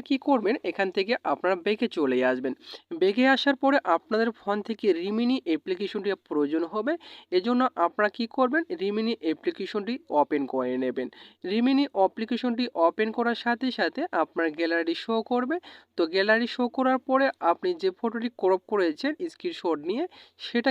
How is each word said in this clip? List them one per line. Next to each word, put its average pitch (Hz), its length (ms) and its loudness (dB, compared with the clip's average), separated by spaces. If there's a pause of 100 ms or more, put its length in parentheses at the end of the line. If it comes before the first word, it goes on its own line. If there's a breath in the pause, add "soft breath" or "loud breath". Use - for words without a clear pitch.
কী 277 80 0 (120)
করবেন, 233 260 2 (160)
এখান 190 260 -2
থেকে 202 160 0 (200)
আপনারা 180 320 0
ব্যাকে 208 220 0 (100)
চলে 131 220 2 (120)
আসবেন। 127 220 -2 (480 loud breath)
ব্যাকে 196 240 4 (100)
আসার 277 280 0
পরে 277 140 4 (200)
আপনাদের 226 320 0 (120)
ফোন 202 160 -2 (120)
থেকে 220 180 -4 (160)
Rimini 233 340 0 (100)
অ্যাপ্লিকেশনটি 185 640 -4 (180)
প্রয়োজন 151 340 0 (100)
হবে, 254 200 -2 (460 loud breath)
এজন্য 247 240 2 (240)
আপনারা 208 300 2
কী 226 80 -2 (120)
করবেন, 262 260 2 (180)
Rimini 220 340 -2 (100)
অ্যাপ্লিকেশনটি 180 720 -4 (260)
ওপেন 147 220 2 (100)
করে 127 220 -2 (100)
নেবেন। 123 240 -4 (420 loud breath)
Rimini 262 340 4 (120)
অ্যাপ্লিকেশনটি 226 680 0 (220)
ওপেন 214 300 2
করার 233 280 0
সাথে 240 220 0 (120)
সাথে 180 220 -2 (220)
আপনার 165 240 -2 (120)
গ্যালারি 165 360 0 (100)
শো 226 100 -2 (160)
করবে। 247 260 -2 (400 loud breath)
তো 170 60 2 (120)
গ্যালারি 220 400 2
শো 247 100 0 (120)
করার 262 220 2 (100)
পরে 262 180 4 (240)
আপনি 180 180 0 (140)
যে 190 60 2 (100)
ফটোটি 226 300 -4 (120)
ক্রপ 190 220 2 (100)
করেছেন 185 400 0 (200)
স্ক্রিনশট 165 480 -4 (100)
নিয়ে, 262 140 -2 (420 loud breath)
সেটা 240 240 0